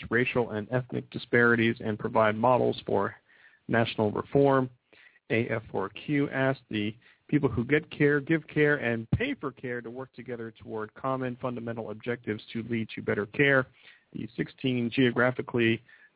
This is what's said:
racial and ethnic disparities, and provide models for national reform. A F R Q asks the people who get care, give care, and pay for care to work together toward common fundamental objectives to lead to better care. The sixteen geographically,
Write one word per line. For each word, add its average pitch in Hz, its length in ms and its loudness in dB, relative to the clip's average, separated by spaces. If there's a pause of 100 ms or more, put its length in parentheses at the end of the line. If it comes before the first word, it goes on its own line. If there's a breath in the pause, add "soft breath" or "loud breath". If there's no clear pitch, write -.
racial 120 420 0
and 107 200 -6
ethnic 127 400 -4
disparities, 117 680 4
and 107 180 -4
provide 110 360 2
models 120 520 2
for 104 280 0 (520 soft breath)
national 113 440 2
reform. 135 600 2 (580 soft breath)
A 117 200 0
F 113 220 -4
R 98 180 -4
Q 143 420 -2
asks 135 400 0
the 107 240 -4 (320 soft breath)
people 143 220 2
who 117 160 -2
get 147 240 0
care, 147 300 2
give 151 280 -2
care, 147 280 2
and 117 340 -4
pay 277 240 0
for 135 180 -8
care 123 300 -10
to 117 80 -12
work 131 240 -12
together 117 480 -12
toward 110 320 -10
common 131 480 -4
fundamental 117 480 -6
objectives 113 540 -6 (100)
to 117 160 -4
lead 113 240 -2
to - 80 -10
better 110 240 -2
care. 139 400 2 (480 soft breath)
The - 240 -8
sixteen 127 540 -2
geographically, 120 880 2 (340 soft breath)